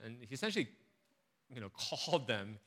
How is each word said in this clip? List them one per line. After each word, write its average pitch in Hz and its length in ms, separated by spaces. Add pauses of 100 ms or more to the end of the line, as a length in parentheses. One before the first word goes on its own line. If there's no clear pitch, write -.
And 117 160
he 120 140
essentially, 202 340 (840)
you 123 60
know, 101 80
<laughs> - 80
called 151 500
them. 104 400